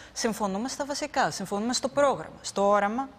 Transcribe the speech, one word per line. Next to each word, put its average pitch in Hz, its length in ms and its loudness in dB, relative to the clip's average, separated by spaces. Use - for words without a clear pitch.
συμφωνούμε 214 560 -2
στα 285 160 -6
βασικά, 277 460 0
συμφωνούμε 202 420 -2
στο 254 160 -2
πρόγραμμα, 262 520 2
στο - 280 0
όραμα, 208 400 2